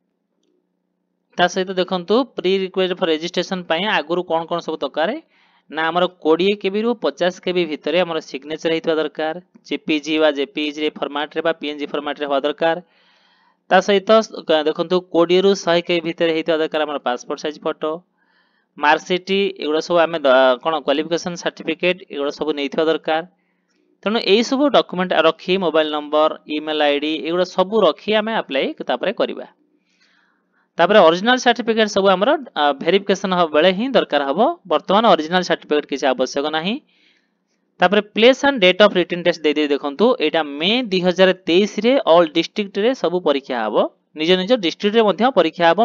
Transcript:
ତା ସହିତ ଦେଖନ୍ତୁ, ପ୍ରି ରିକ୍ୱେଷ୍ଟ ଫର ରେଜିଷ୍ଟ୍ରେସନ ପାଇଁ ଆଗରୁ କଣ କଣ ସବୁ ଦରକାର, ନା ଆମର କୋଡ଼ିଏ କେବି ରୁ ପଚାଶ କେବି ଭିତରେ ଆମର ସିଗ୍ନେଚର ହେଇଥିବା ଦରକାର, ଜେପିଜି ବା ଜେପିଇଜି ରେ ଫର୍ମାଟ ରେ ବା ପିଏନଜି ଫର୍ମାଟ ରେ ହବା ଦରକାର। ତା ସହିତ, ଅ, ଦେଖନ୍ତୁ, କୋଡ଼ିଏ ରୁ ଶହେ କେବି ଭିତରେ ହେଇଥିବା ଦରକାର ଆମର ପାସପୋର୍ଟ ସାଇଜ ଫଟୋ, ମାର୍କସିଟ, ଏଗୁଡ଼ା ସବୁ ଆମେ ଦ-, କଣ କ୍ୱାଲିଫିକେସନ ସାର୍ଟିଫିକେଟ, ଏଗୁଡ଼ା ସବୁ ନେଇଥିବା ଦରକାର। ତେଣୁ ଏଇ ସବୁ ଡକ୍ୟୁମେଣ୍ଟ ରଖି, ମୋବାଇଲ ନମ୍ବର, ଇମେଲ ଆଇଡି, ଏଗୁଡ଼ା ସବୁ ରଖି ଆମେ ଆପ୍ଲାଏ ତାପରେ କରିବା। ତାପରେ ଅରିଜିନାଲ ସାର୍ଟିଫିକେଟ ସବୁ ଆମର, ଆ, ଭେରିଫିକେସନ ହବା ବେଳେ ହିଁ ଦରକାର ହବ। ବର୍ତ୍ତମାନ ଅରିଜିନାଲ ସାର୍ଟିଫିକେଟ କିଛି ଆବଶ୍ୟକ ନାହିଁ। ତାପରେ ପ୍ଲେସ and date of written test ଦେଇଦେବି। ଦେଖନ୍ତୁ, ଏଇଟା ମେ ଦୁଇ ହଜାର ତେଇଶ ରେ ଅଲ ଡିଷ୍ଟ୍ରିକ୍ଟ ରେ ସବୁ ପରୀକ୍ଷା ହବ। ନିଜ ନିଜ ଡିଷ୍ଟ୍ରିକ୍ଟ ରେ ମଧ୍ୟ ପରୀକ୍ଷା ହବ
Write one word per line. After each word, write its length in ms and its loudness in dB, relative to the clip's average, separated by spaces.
ତା 100 4
ସହିତ 240 -4
ଦେଖନ୍ତୁ, 520 -2
ପ୍ରି 340 -4
ରିକ୍ୱେଷ୍ଟ 380 -4
ଫର 120 -2
ରେଜିଷ୍ଟ୍ରେସନ 560 -4
ପାଇଁ 220 -2
ଆଗରୁ 380 -2
କଣ 220 -2
କଣ 140 -6
ସବୁ 180 -8
ଦରକାର, 320 -2
ନା 180 -6
ଆମର 180 0
କୋଡ଼ିଏ 360 2
କେବି 260 -4
ରୁ 120 -2
ପଚାଶ 480 -4
କେବି 240 -2
ଭିତରେ 340 -4
ଆମର 200 -2
ସିଗ୍ନେଚର 520 -8
ହେଇଥିବା 240 -2
ଦରକାର, 400 -4
ଜେପିଜି 540 -4
ବା 120 4
ଜେପିଇଜି 500 -6
ରେ 80 -2
ଫର୍ମାଟ 460 -8
ରେ 60 -4
ବା 100 0
ପିଏନଜି 340 -8
ଫର୍ମାଟ 340 -8
ରେ 60 -6
ହବା 140 -2
ଦରକାର। 380 -2
ତା 100 6
ସହିତ, 320 2
ଅ, 520 2
ଦେଖନ୍ତୁ, 360 -2
କୋଡ଼ିଏ 420 2
ରୁ 140 4
ଶହେ 260 0
କେବି 200 -2
ଭିତରେ 320 -2
ହେଇଥିବା 240 -2
ଦରକାର 240 -2
ଆମର 160 -4
ପାସପୋର୍ଟ 440 -6
ସାଇଜ 180 -8
ଫଟୋ, 320 -6
ମାର୍କସିଟ, 540 0
ଏଗୁଡ଼ା 200 -2
ସବୁ 180 -2
ଆମେ 220 0
ଦ-, 420 4
କଣ 180 -2
କ୍ୱାଲିଫିକେସନ 560 -4
ସାର୍ଟିଫିକେଟ, 640 -4
ଏଗୁଡ଼ା 200 -4
ସବୁ 200 -6
ନେଇଥିବା 340 -4
ଦରକାର। 380 -2
ତେଣୁ 160 -2
ଏଇ 240 2
ସବୁ 260 -2
ଡକ୍ୟୁମେଣ୍ଟ 440 0
ରଖି, 440 0
ମୋବାଇଲ 340 0
ନମ୍ବର, 400 0
ଇମେଲ 340 -4
ଆଇଡି, 320 0
ଏଗୁଡ଼ା 180 -2
ସବୁ 380 -2
ରଖି 320 0
ଆମେ 200 0
ଆପ୍ଲାଏ 340 -2
ତାପରେ 240 -2
କରିବା। 340 -4
ତାପରେ 220 4
ଅରିଜିନାଲ 360 4
ସାର୍ଟିଫିକେଟ 520 0
ସବୁ 200 0
ଆମର, 220 2
ଆ, 160 2
ଭେରିଫିକେସନ 640 0
ହବା 120 2
ବେଳେ 260 4
ହିଁ 180 -4
ଦରକାର 340 0
ହବ। 160 -2
ବର୍ତ୍ତମାନ 400 0
ଅରିଜିନାଲ 340 2
ସାର୍ଟିଫିକେଟ 440 -2
କିଛି 200 -6
ଆବଶ୍ୟକ 400 -2
ନାହିଁ। 300 -4
ତାପରେ 220 4
ପ୍ଲେସ 440 2
and 160 2
date 200 4
of 100 6
written 320 -2
test 180 0
ଦେଇଦେବି। 260 0
ଦେଖନ୍ତୁ, 380 -2
ଏଇଟା 220 0
ମେ 380 -2
ଦୁଇ 200 -4
ହଜାର 320 4
ତେଇଶ 460 0
ରେ 140 2
ଅଲ 180 6
ଡିଷ୍ଟ୍ରିକ୍ଟ 540 -4
ରେ 140 0
ସବୁ 260 -4
ପରୀକ୍ଷା 460 -2
ହବ। 100 -4
ନିଜ 160 -2
ନିଜ 220 0
ଡିଷ୍ଟ୍ରିକ୍ଟ 420 -2
ରେ 80 4
ମଧ୍ୟ 280 0
ପରୀକ୍ଷା 380 2
ହବ 160 2